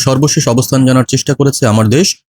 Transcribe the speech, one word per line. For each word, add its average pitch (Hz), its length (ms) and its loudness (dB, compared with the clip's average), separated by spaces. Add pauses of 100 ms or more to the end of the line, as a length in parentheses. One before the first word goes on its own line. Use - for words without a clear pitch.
সর্বশেষ 139 420 0
অবস্থান 127 380 0
জানার 127 260 0
চেষ্টা 139 220 -2
করেছে 139 320 -2
আমার 110 240 2
দেশ। 156 180 2 (300)